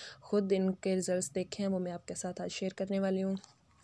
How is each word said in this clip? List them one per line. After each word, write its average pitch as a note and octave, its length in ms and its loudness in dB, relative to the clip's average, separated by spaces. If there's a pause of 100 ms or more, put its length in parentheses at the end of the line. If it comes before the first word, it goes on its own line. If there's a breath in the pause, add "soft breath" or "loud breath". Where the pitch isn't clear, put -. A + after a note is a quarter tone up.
(240 loud breath)
खुद G3+ 280 2
इनके F#3+ 440 2
रिजल्ट्स F#3 360 0
देखे F#3 320 -4
हैं, G3 60 0
वो F#3+ 100 0
मैं F3 120 -2
आपके F3 240 -8
साथ F#3 260 -6
आज F3+ 80 -4
शेयर F#3+ 240 -4
करने G3 260 0
वाली F#3+ 220 2
हूँ। F#3+ 160 0 (460)